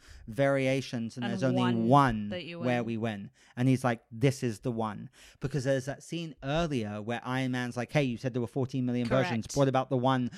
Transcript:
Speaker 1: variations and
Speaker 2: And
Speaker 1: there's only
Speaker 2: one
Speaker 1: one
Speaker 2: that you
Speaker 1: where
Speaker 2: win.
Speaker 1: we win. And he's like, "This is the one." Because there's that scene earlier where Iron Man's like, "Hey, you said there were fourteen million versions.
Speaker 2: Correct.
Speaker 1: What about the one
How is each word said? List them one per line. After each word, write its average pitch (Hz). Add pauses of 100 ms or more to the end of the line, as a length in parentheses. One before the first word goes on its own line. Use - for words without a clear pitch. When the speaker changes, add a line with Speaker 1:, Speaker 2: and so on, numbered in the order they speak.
(280)
Speaker 1:
variations 131
and 123
Speaker 2:
And 120
Speaker 1:
there's 117
only 123
Speaker 2:
one 117
Speaker 1:
one 123
Speaker 2:
that 170
you 170
Speaker 1:
where 123
Speaker 2:
win. -
Speaker 1:
we 117
win. 107 (260)
And 123
he's 131
like, 120 (100)
"This 127
is 113
the 131
one." 110 (300)
Because 139
there's 135
that 135
scene 165
earlier 135
where 113
Iron 127
Man's 123
like, 117
"Hey, 151
you 120
said 127
there 127
were 117
fourteen 127
million 120
versions. 120
Speaker 2:
Correct. -
Speaker 1:
What 139
about 131
the 135
one 123